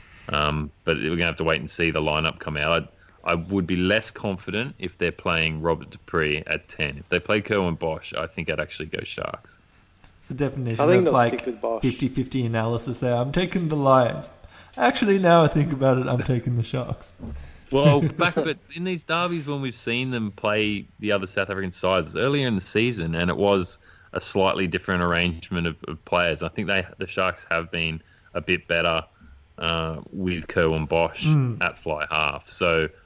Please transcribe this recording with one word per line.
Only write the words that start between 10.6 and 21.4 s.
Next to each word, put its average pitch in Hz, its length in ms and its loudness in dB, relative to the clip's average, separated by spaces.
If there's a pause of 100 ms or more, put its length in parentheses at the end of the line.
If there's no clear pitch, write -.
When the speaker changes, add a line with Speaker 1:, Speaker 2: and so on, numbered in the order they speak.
Speaker 3:
I 151 40 4
think 180 120 8
Speaker 2:
of, 185 60 4
Speaker 3:
they'll 147 80 4
Speaker 2:
like, 120 200 6
Speaker 3:
stick 123 120 -6
with 113 160 -6
Bosch. 113 220 -2
Speaker 2:
fifty 127 260 2
fifty 127 360 -2
analysis 117 520 -2
there. 123 180 2
I'm 123 160 0
taking 175 380 0
the 151 80 0
Lions. 131 520 6 (480)
Actually, 208 420 4
now 170 240 8
I 151 40 6
think 147 240 2
about 131 280 4
it, 127 80 -2
I'm 123 160 0
taking 123 340 0
the 113 60 2
Sharks. - 500 -6 (580)
Speaker 1:
Well, 143 300 6
Speaker 2:
<laughs> 147 160 -2
Speaker 1:
back, 170 180 2
but 147 220 -2 (160)
in 170 120 -8
these 185 180 -4
derbies 170 420 -2
when 143 160 -4
we've 127 140 -4
seen 123 360 -2
them 113 200 -2
play 104 540 0 (140)
the 104 120 -2
other 95 160 0
South 98 220 -2